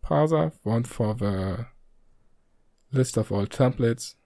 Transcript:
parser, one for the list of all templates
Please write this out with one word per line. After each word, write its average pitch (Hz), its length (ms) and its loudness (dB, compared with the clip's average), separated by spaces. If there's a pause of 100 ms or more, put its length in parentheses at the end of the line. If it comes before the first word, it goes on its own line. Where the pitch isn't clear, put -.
parser, 156 480 2 (120)
one 113 200 0
for 110 300 -2
the 98 540 -2 (1200)
list 131 260 0
of 107 140 -2
all 101 140 0
templates 120 720 0 (100)